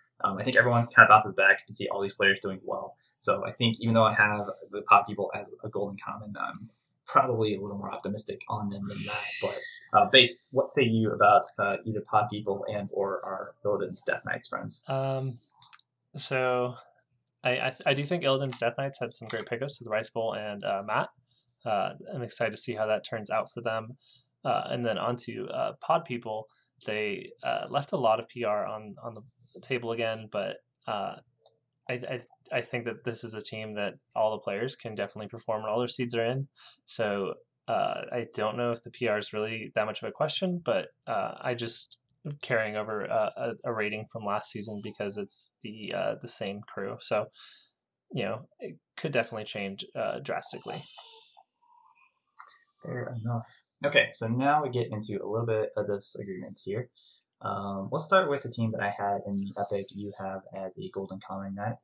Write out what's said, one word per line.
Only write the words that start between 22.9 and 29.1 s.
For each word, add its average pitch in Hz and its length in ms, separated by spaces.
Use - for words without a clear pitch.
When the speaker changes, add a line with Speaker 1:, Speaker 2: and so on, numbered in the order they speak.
Speaker 2:
turns 107 260
out 107 220
for - 80
them. 113 360
Uh, 127 260
and 123 140
then 110 140
on 120 180
to, 110 320
uh, 123 320
Pod 165 240
People, 113 440
they, 104 440
uh, - 280
left 143 220
a 196 40
lot 113 220
of 117 100
P 120 160
R 104 220
on, 107 360
on 117 120